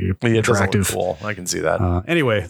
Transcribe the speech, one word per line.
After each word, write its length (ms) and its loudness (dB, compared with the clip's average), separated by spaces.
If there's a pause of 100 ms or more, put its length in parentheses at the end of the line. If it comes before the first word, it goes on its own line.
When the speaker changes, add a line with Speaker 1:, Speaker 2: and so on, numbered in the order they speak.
Speaker 1:
Yeah, 60 0
it 100 -4
doesn't 140 2
look 100 4
Speaker 2:
attractive. 460 2
Speaker 1:
cool. 320 -2
I 100 -6
can 140 -10
see 140 -4
that. 200 0
Speaker 2:
Uh, 260 2
anyway, 420 0